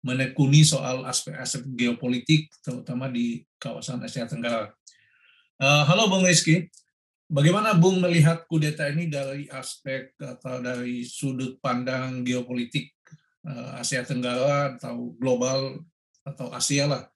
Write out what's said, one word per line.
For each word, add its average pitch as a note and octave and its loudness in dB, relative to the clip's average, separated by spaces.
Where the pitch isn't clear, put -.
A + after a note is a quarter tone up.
menekuni C3+ 4
soal C3 -2
aspek-aspek B2+ -8
geopolitik, B2 0
terutama C3 -8
di A#2+ -4
kawasan A#2 -10
Asia A#2+ -8
Tenggara. A#2 -6
Eh, D3 4
halo G3 4
Bung F#3 4
Rizky, E3 4
bagaimana F3+ 4
Bung F#3 6
melihat E3 4
kudeta D3+ 0
ini D#3+ -2
dari C#3+ -6
aspek C3+ -10
atau B2+ -10
dari B2 -6
sudut C3 -6
pandang B2+ -4
geopolitik, B2 -4
eh, C3 -12
Asia B2+ -4
Tenggara B2+ -2
atau A#2+ -10
global C3 0
atau C3+ -10
Asia C#3+ 0
lah C#3 -2